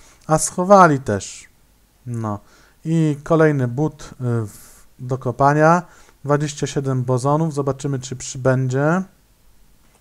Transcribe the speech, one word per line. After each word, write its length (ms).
a 100
schowali 640
też. 500
No. 340
I 380
kolejny 440
but, 340
y, 60
w-, 380
do 180
kopania. 640
Dwadzieścia 420
siedem 360
bozonów. 500
Zobaczymy, 460
czy 160
przybędzie. 840